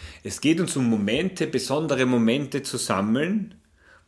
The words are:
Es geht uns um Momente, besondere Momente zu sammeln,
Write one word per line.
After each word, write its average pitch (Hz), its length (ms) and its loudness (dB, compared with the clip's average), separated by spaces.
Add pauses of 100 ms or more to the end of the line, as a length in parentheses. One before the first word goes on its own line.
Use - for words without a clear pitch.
(240)
Es - 160 -8
geht 165 200 2
uns - 160 -2
um 123 140 2
Momente, 113 560 0
besondere 135 580 0
Momente 127 600 2
zu - 140 -6
sammeln, 127 760 0 (540)